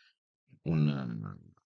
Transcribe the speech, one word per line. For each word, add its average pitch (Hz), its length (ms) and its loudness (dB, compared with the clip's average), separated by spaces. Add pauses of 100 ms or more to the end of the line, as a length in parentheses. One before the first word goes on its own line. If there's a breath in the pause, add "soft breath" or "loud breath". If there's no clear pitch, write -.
(640 soft breath)
un, 67 720 0 (300)